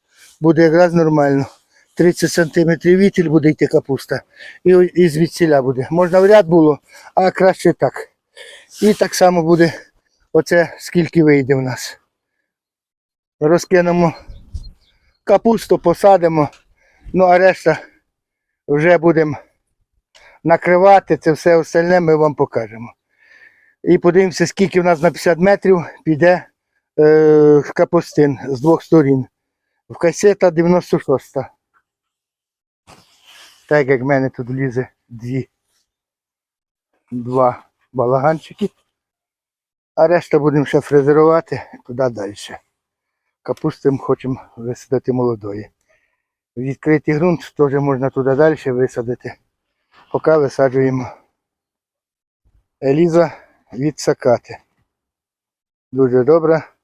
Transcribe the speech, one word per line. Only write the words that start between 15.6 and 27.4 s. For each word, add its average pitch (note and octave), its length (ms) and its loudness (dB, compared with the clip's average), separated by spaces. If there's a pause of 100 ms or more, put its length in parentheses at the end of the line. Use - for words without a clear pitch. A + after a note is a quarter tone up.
посадимо. E3+ 720 2 (640)
Ну, F3+ 120 2
а F3+ 140 4
решта F3 400 0 (920)
вже D#3 300 2
будемо D#3 380 0 (1080)
накривати, F3 720 2
це D#3+ 160 -2
все E3+ 240 0
остальне F3 440 0
ми D#3+ 160 2
вам D3+ 180 -2
покажемо. A2+ 600 -8 (880)
І E3+ 160 2
подивимося, F3 480 0
скільки F3+ 340 -2
в E3+ 40 -2
нас E3+ 180 0
на F3 80 0
п'ятдесят E3 280 -2
метрів F#3+ 460 0 (200)
піде, D#3+ 440 0 (500)
е, D3+ 640 4 (120)